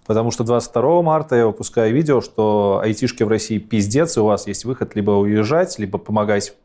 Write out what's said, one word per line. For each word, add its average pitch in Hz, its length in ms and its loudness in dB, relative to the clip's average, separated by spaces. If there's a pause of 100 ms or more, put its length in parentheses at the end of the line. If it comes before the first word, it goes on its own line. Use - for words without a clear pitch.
Потому 113 240 0
что 117 120 -4
двадцать 117 260 0
второго 151 340 2
марта 156 320 0
я 117 120 4
выпускаю 110 460 0
видео, 143 280 2
что 104 640 0
айтишки 110 400 -2
в 107 40 0
России 110 320 -2
пиздец, 117 580 0
и - 20 2
у 110 60 4
вас 104 220 0
есть 101 180 -6
выход 120 300 -6
либо 104 160 0
уезжать, 107 680 0
либо 98 200 -6
помогать, 104 640 -2